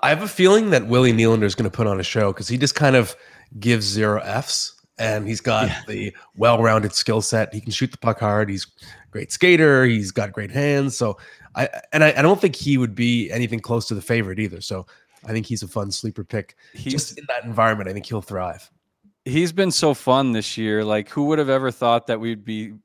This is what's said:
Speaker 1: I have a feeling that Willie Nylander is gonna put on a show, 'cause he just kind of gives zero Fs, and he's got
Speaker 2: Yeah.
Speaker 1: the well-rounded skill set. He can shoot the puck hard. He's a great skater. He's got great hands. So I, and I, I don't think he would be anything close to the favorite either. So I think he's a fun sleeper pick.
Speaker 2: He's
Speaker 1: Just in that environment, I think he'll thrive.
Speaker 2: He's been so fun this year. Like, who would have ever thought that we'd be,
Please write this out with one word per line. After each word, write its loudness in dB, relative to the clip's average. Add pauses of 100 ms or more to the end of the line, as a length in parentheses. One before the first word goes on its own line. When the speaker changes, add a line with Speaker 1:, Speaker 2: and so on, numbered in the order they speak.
Speaker 1:
I 2
have 2
a -6
feeling 4
that 2
Willie 4
Nylander 4
is 0
gonna -2
put -2
on 0
a -6
show, 0
'cause -8
he -2
just 0
kind 4
of 2 (460)
gives 2
zero 0
Fs, -6 (240)
and -2
he's -6
got 2
Speaker 2:
Yeah. -4
Speaker 1:
the -8 (180)
well-rounded 4
skill 0
set. -2
He -6
can -10
shoot -4
the -20
puck 0
hard. 0
He's -6 (160)
a -20
great -10
skater. 6
He's 0
got -4
great -8
hands. 0
So -2 (360)
I, -2 (240)
and 4
I, 6
I 4
don't 6
think 2
he 0
would 0
be 0
anything -4
close -4
to -4
the -8
favorite -2
either. -6
So -10 (380)
I -16
think -4
he's -6
a -12
fun -6
sleeper -8
pick. -8 (180)
Speaker 2:
He's -8
Speaker 1:
Just -6
in -20
that -6
environment, 2
I -8
think -10
he'll -6
thrive. -10 (540)
Speaker 2:
He's 0
been 0
so 2
fun 2
this -4
year. -2
Like, -2
who -4
would 2
have 0
ever 0
thought 0
that -2
we'd -8
be, -10 (100)